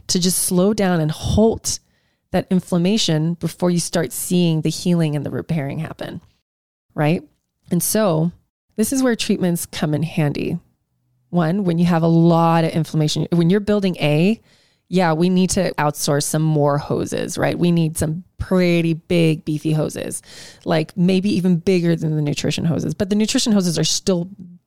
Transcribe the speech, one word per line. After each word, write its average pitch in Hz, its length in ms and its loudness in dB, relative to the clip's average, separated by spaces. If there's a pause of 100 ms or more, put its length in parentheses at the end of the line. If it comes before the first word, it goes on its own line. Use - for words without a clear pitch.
to - 120 0
just 175 240 0
slow 190 320 2
down 180 240 0
and 156 100 0
halt - 680 0 (500)
that - 220 -2
inflammation 175 840 0
before 170 380 -2
you 175 80 0
start 165 320 -4
seeing 170 500 0
the 160 80 -2
healing 160 460 0
and 139 100 -6
the - 60 -8
repairing 147 480 -6
happen, - 420 -12 (720)
right? 165 300 0 (480)
And 175 100 0
so 175 500 0 (440)
this 220 180 -2
is 269 80 0
where 247 140 2
treatments 175 500 -2
come 151 300 -4
in 165 80 -2
handy. 156 560 -2 (720)
One, 175 320 0
when 170 160 0
you 175 60 4
have 170 180 2
a 165 40 2
lot 165 560 4
of 160 80 -2
inflammation, 156 600 -2
when 170 180 2
you're 202 100 4
building 202 380 0
A, 160 420 2 (480)
yeah, 180 260 2
we 175 160 2
need 185 220 2
to 180 240 0
outsource 147 480 0
some 156 180 0
more 147 360 2
hoses, - 600 -4
right? 151 200 -2
We 170 140 2
need 165 260 0
some 160 280 -4 (120)
pretty 170 560 2
big, 165 520 0
beefy 156 260 -2
hoses, - 500 -4 (440)
like, 165 320 -2
maybe 185 320 2
even 185 280 2
bigger 170 380 2
than 156 220 -2
the 156 40 0
nutrition 147 440 -2
hoses. 160 280 -2
But 196 160 -4
the 208 60 0
nutrition 220 380 0
hoses 180 260 0
are 160 60 0
still 180 440 -2 (380)